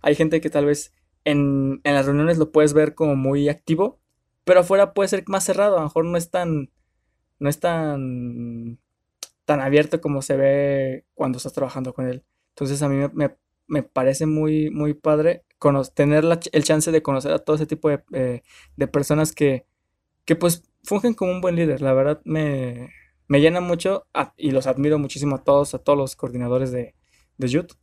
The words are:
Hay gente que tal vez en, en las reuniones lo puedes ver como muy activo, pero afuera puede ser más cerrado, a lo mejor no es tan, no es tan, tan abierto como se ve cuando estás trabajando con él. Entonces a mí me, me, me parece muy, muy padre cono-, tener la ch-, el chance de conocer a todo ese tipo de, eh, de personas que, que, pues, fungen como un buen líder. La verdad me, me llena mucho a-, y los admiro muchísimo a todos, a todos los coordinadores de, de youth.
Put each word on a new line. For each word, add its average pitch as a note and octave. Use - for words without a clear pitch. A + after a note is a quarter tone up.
Hay D3
gente D#3+
que D#3
tal C#3+
vez D3
en, C#3
en C#3+
las C#3
reuniones D#3
lo D#3
puedes D3+
ver D3+
como D3
muy C#3
activo, E3+
pero F#3
afuera G3
puede G3
ser F#3+
más G3
cerrado, G3
a E3
lo D3+
mejor E3
no F3
es E3+
tan, E3
no C#3+
es D3
tan, B2
tan D3
abierto D3
como C#3+
se C#3
ve C#3
cuando B2+
estás B2+
trabajando C3
con B2+
él. B2+
Entonces C#3
a C#3+
mí C#3
me, C#3
me, C#3+
me C#3+
parece C3+
muy, D#3
muy D3+
padre D#3
cono-, C#3
tener D3
la E3
ch-, -
el D3+
chance D#3
de D#3
conocer C#3
a D#3
todo D3+
ese D3+
tipo D#3
de, C#3+
eh, B2+
de C#3
personas D3+
que, C#3
que, E3
pues, E3+
fungen A3
como F#3
un F#3
buen F3
líder. D3+
La C3+
verdad C#3+
me, C3+
me C#3+
llena E3
mucho F3+
a-, C#3+
y D3
los C3
admiro C#3+
muchísimo C#3
a -
todos, C#3+
a B2+
todos C#3+
los C3
coordinadores B2
de, B2
de C3
youth. D#3+